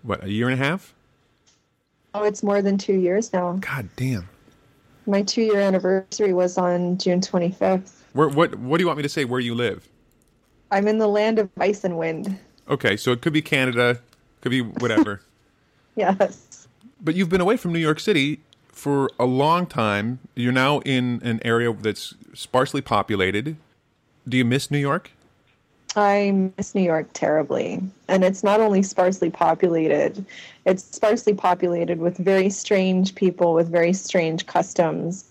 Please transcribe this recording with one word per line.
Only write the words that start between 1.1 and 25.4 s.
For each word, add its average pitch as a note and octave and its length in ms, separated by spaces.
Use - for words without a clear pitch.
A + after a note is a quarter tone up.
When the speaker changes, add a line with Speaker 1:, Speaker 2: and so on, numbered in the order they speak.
Speaker 2:
Oh, G#3 120
it's G#3 180
more G3+ 180
than G3 160
two G3 160
years F#3+ 400
now. F3+ 220
Speaker 1:
God C3+ 420
damn. A#2+ 320
Speaker 2:
My G3+ 160
two-year G#3 380
anniversary F#3+ 760
was F3+ 240
on F3+ 400
June F#3 240
twenty-fifth. F#3 880
Speaker 1:
Where, D3 160
what, C#3+ 280
what B2+ 200
do F3+ 60
you F3 40
want D3 120
me D3+ 40
to C#3+ 60
say C#3+ 160
where B2 160
you A#2+ 140
live? G#2+ 340
Speaker 2:
I'm G3+ 160
in G#3+ 120
the G#3+ 100
land G#3+ 300
of G3+ 100
ice F#3+ 260
and F3+ 120
wind. E3 420
Speaker 1:
Okay, G#2+ 300
so B2+ 140
it A#2+ 100
could E3+ 100
be D3+ 100
Canada, B2 560
could B2+ 80
be C3 100
whatever. G#2+ 680
Speaker 2:
<laughs> - 680
Yes. - 720
Speaker 1:
But D#3+ 140
you've F3+ 160
been F#3 100
away F#3+ 160
from F3 160
New E3 60
York D#3 200
City C#3+ 420
for C#3+ 500
a B2+ 80
long D3+ 400
time. A2 520
You're B2 160
now C3 300
in B2 420
an A#2+ 220
area A#2 300
that's G2+ 400
sparsely - 480
populated. G#2 760
Do B2 120
you B2 80
miss B2+ 240
New C#3+ 80
York? C#3+ 320